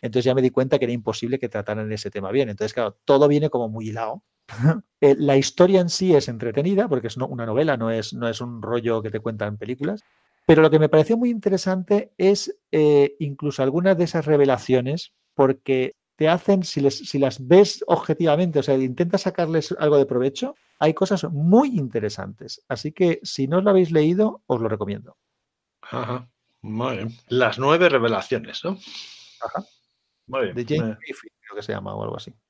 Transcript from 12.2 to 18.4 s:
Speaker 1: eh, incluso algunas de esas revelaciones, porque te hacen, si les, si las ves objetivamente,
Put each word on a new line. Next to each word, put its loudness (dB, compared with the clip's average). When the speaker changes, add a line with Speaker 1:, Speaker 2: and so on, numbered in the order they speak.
Speaker 1:
eh, 4
incluso -6
algunas 2
de 2
esas -4
revelaciones, 2
porque 0
te 2
hacen, 2
si -6
les, 2
si -6
las -2
ves 6
objetivamente, 0